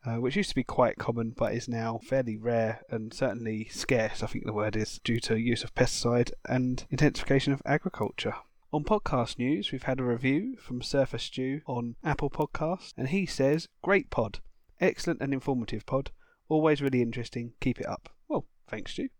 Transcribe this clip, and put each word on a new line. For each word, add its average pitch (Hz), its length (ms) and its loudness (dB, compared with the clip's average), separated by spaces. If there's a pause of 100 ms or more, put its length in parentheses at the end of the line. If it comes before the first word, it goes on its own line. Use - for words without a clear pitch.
uh, 117 100 -2
which 123 220 0
used 208 120 0
to - 60 -4
be 135 80 2
quite - 340 2
common 117 380 -2
but 107 180 0
is 123 140 -4
now 113 360 -2
fairly 123 340 0
rare 113 520 0
and 113 240 -6
certainly 110 560 -2
scarce, - 540 0
I 101 40 -2
think - 180 -4
the 107 80 -4
word 107 240 0
is, - 260 -2
due 117 180 2
to 113 160 2
use 113 260 2
of - 120 -8
pesticide 120 560 2 (160)
and 127 420 0
intensification 139 640 4
of 135 140 0
agriculture. 113 680 -2 (360)
On 151 140 0
podcast 135 520 2
news, 147 360 0
we've 131 100 -6
had 131 160 -2
a 127 60 0
review 135 520 0
from 123 240 -8
Surfer 135 360 2
Stew 131 480 -4
on 120 360 -4
Apple - 280 0
Podcasts, - 680 -2
and 131 120 -2
he 185 160 0
says, 147 420 0 (140)
"Great 190 280 2
pod. 107 300 -2 (400)
Excellent - 420 2
and 139 120 0
informative 123 520 -2
pod. 139 260 -2 (360)
Always 156 340 4
really 131 200 4
interesting. 117 580 -4
Keep - 220 2
it - 60 -4
up." - 220 -8 (200)
Well, - 160 -2 (240)
thanks, - 220 -8
Stu. 269 180 -4 (100)